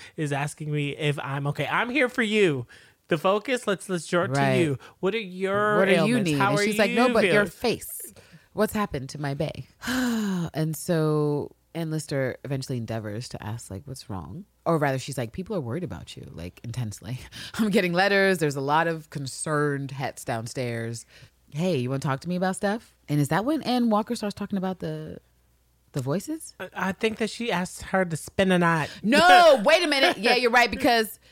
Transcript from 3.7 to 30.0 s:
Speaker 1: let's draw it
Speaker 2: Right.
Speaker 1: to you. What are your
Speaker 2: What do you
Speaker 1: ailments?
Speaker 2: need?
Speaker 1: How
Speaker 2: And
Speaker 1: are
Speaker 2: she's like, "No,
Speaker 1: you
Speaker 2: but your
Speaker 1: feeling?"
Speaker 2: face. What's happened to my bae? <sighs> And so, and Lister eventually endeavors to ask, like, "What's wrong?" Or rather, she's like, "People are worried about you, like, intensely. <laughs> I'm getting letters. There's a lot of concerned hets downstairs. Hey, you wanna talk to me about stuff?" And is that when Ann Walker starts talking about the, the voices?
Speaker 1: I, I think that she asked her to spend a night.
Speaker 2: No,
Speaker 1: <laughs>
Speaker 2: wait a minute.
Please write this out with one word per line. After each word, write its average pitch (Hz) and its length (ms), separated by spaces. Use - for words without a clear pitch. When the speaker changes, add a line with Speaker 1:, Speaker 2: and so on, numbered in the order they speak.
Speaker 1:
let's 175 160
draw 175 180
it 120 60
Speaker 2:
Right. 135 260
Speaker 1:
to 180 60
you. 143 160
What 190 140
are 226 40
your 196 600
Speaker 2:
What 196 60
do 196 80
you 175 60
Speaker 1:
ailments? 208 320
Speaker 2:
need? 147 80
Speaker 1:
How - 140
Speaker 2:
And 202 60
Speaker 1:
are 202 60
Speaker 2:
she's 208 140
like, 226 140
"No, 240 160
Speaker 1:
you 247 40
Speaker 2:
but 226 120
your 196 220
Speaker 1:
feeling?" 208 300
Speaker 2:
face. - 360
What's 202 180
happened 156 380
to 147 100
my 139 140
bae? 143 320
<sighs> 226 680
And 156 220
so, 151 760
and 160 160
Lister 143 540
eventually 131 340
endeavors 113 520
to - 120
ask, 107 280
like, 95 160
"What's 135 220
wrong?" 95 360
Or 165 140
rather, 139 200
she's 139 200
like, 117 140
"People 190 240
are 165 40
worried 135 240
about 85 320
you, - 160
like, 87 320
intensely. 117 540
<laughs> - 200
I'm 220 120
getting 180 220
letters. 196 460
There's 147 180
a 143 60
lot 151 240
of 160 240
concerned 143 800
hets 135 340
downstairs. 117 800
Hey, 165 260
you 123 120
wanna 135 100
talk 139 200
to 165 80
me 180 80
about 185 200
stuff?" 208 380
And 147 120
is 139 80
that 185 160
when 302 180
Ann 240 280
Walker 214 240
starts 208 200
talking 202 240
about 185 200
the, 156 400
the 143 80
voices? 196 600
Speaker 1:
I, 185 160
I 190 160
think 220 260
that 214 120
she 233 200
asked 175 320
her 190 220
to 165 120
spend - 360
a 180 60
night. 165 320
Speaker 2:
No, 311 580
Speaker 1:
<laughs> 190 40
Speaker 2:
wait 320 180
a 320 60
minute. 294 300